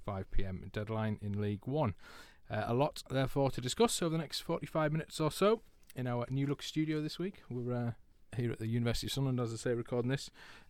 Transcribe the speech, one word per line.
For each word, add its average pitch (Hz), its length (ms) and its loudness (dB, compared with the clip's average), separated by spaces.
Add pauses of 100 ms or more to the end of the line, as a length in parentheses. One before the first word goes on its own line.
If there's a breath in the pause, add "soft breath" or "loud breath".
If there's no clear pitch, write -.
five 98 260 -4
P - 120 8
M 95 280 -4
deadline 107 500 -2
in 104 180 -2
League 104 280 -2
One. 135 260 2 (560 loud breath)
Uh, 107 160 -2
a 113 80 0
lot, 139 360 2
therefore, 131 420 2
to 123 100 -4
discuss 220 400 2
over 165 120 2
the 165 80 2
next - 180 -6
forty-five 156 520 0
minutes 156 280 -4
or 156 100 4
so 214 320 4 (340)
in 123 120 -2
our 120 220 0
new 139 180 2
look 143 160 -2
studio 156 380 -2
this 151 180 -6
week. 190 300 -6
We're, 123 240 -2
uh, 120 180 0 (440)
here 120 160 0
at - 60 -6
the 110 80 -4
University 117 400 2
of 107 80 -2
Sunderland, 135 260 2
as 117 140 0
I 113 40 -6
say, 123 180 0
recording 120 340 0
this. 139 220 0 (380 loud breath)